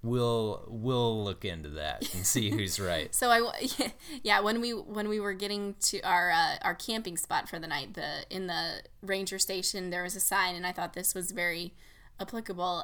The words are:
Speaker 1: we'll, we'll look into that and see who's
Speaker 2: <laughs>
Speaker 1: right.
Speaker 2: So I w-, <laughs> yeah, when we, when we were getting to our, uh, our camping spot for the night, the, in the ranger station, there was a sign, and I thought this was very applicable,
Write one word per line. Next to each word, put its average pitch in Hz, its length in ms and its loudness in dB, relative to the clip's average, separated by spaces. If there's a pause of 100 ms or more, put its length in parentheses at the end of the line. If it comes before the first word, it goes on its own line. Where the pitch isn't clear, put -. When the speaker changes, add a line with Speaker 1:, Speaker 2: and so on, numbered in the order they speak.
Speaker 1:
we'll, 117 640 2
we'll 117 560 2
look 101 220 -4
into 82 240 -4
that 73 320 -4 (120)
and 95 120 -2
see 110 240 4
who's 98 300 0
Speaker 2:
<laughs> - 20 -2
Speaker 1:
right. 85 340 0
Speaker 2:
So 247 140 4
I 233 100 8
w-, 240 520 -2 (140)
<laughs> 285 180 -12
yeah, 208 180 6
when 220 200 2
we, 240 120 -2
when 208 340 -4
we 214 120 0
were 202 140 -2
getting 202 500 -4
to - 180 0
our, 180 300 4
uh, 165 320 4
our 175 120 2
camping 220 420 -4
spot - 300 -2
for 170 120 -8
the 160 80 -8
night, 143 260 -4
the, 151 360 -6
in 190 180 -4
the 165 340 -4 (200)
ranger 190 380 -2
station, 185 500 0
there 180 140 -2
was 180 120 -4
a 190 40 -8
sign, 185 360 4
and 175 120 -4
I 180 60 0
thought 175 200 -4
this 185 220 0
was 180 160 -4
very 175 420 -2 (460)
applicable, 180 640 -2